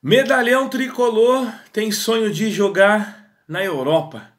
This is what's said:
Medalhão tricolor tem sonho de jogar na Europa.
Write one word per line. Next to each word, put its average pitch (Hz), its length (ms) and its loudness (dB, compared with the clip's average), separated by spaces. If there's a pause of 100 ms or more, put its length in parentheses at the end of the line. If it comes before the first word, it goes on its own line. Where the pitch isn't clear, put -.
Medalhão 262 640 2
tricolor 247 800 0 (220)
tem 220 180 -4
sonho 220 400 -2
de 196 200 -4
jogar 196 960 0
na 180 160 -6
Europa. 147 760 -2